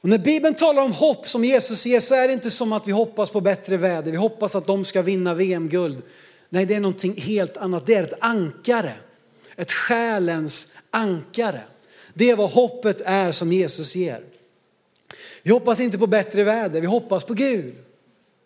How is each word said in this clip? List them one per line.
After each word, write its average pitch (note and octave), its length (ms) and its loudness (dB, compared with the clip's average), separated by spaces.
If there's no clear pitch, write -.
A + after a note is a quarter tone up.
Och F3+ 40 2
när A3 80 6
Bibeln D4+ 380 2
talar D4 280 4
om B3+ 80 0
hopp C#4+ 360 2
som A#3 180 0
Jesus A#3 400 2
ger, A#3+ 140 4
så C4 160 2
är B3+ 120 4
det C4 60 2
inte A#3 180 -2
som A3 220 2
att G#3+ 140 -4
vi G3+ 40 -2
hoppas G#3+ 380 0
på G#3 120 -2
bättre F#3+ 360 0
väder. E3 340 0
Vi D#3+ 60 -2
hoppas A3 380 -2
att F#3+ 120 -2
de G3 180 0
ska F#3+ 160 0
vinna F3+ 320 0
V F#3 200 0
M-guld. E3 480 -2
Nej, F#3 160 0
det G#3 100 0
är G#3 40 -2
någonting F#3+ 420 -4
helt G3 360 -4
annat. F3+ 280 -4
Det A3+ 80 4
är F#3+ 100 2
ett - 160 -8
ankare. G#3+ 760 -2
Ett - 160 -6
själens F#3 960 -2
ankare. G3 680 -4
Det A#3 160 4
är A#3 60 4
vad G3+ 140 0
hoppet A#3+ 560 0
är F#3+ 260 2
som E3+ 200 -2
Jesus E3 440 0
ger. D#3 240 -4
Vi F3+ 80 2
hoppas A#3+ 280 4
inte A#3 180 -2
på G#3+ 100 2
bättre G3+ 360 2
väder. G3+ 380 0
Vi E3+ 60 -2
hoppas G#3+ 360 -2
på A#3 100 -8
Gud. G3+ 420 -2